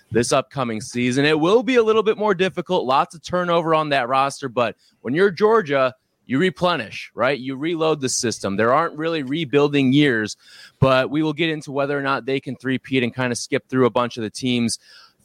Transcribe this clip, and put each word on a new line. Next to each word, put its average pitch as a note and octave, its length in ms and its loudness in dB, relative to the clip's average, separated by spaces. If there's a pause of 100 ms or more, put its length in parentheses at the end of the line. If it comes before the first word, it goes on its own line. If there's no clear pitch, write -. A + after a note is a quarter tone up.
(120)
this A#2+ 200 0
upcoming B2+ 480 -2
season. B2 460 -2
It D3+ 160 2
will G3+ 200 4
be B3 140 0
a A#3 80 4
little A3 200 2
bit G#3 140 0
more G#3 160 0
difficult, F3 520 -2
lots C#3 280 0
of E3 80 -20
turnover E3+ 540 0
on D#3 140 0
that C3 180 0
roster, C3+ 400 -2
but A2+ 300 -2 (240)
when A#2+ 120 -6
you're F#3+ 180 2
Georgia, D3+ 600 2 (320)
you B2+ 140 -2
replenish, E3+ 760 -2
right? C3 220 0
You C3 200 -8
reload D#3+ 420 -2
the C3 80 -4
system. G#2 480 -4
There A2+ 180 2
aren't D#3 240 0
really D#3+ 260 -4
rebuilding C#3+ 680 2
years, B2+ 460 2 (420)
but C3 300 4
we D3+ 120 -2
will D#3 120 0
get D#3+ 160 -2
into D3+ 240 -8
whether C#3 260 -2
or - 20 -4
not C3+ 240 -2
they C3+ 140 -2
can B2+ 160 -8
three-peat C3 480 -2
and A#2 100 -4
kinda B2 220 -2
skip - 320 -4
through C3 200 2
a - 20 4
bunch A#2+ 260 -2
of A#2 80 -8
the G#2 60 -6
teams A#2+ 500 -2 (460)